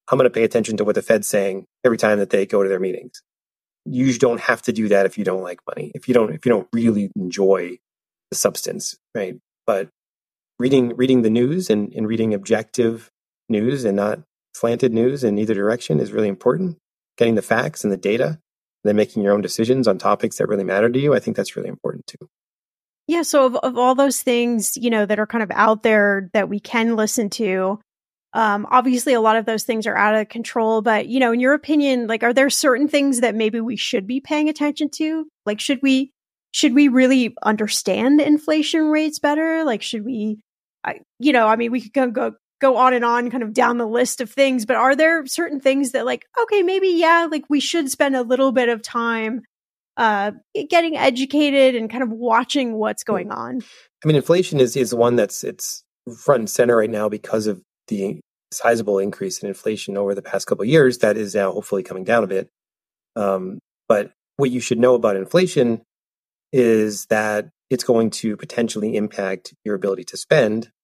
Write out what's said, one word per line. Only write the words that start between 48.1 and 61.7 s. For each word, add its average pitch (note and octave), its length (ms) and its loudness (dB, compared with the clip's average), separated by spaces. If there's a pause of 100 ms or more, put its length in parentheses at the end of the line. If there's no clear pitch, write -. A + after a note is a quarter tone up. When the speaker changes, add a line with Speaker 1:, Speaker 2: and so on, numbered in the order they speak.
Speaker 2:
a B3+ 60 0
little B3+ 300 2
bit A#3+ 180 2
of A3+ 140 -4
time, A#3 580 -4 (560)
uh, G#3 360 0 (360)
getting E4+ 260 2
educated C4+ 800 2
and A3+ 160 -4
kind A#3+ 140 -4
of A3+ 80 -4
watching A#3 640 0
what's G#3+ 260 -4
Speaker 1:
Hmm. - 100 -6
Speaker 2:
going G3 200 -4
on? B3 300 -8 (420)
Speaker 1:
I - 40 0
mean, D#3 80 4
inflation E3 440 2
is, B2 160 2
is A#2+ 180 -2
one A#2+ 220 2
that's, G#2 280 0
it's - 400 -10 (320)
front C3+ 260 0
and G#2+ 80 -8
center A#2+ 280 2
right A2 120 2
now G#2+ 200 -2
because G#2+ 380 -4
of F#2+ 140 -4 (260)
the G#2 320 -6 (320)
sizable G#2+ 480 0
increase G2 420 -6
in G#2+ 60 -8
inflation G2+ 500 -8
over G2+ 160 -2
the G2 80 -6
past - 240 -6
couple G2 160 -4
of G#2+ 80 -2
years C#3 300 4
that G#2+ 180 2
is G#2 160 -6
now G2 180 0
hopefully G2+ 300 -4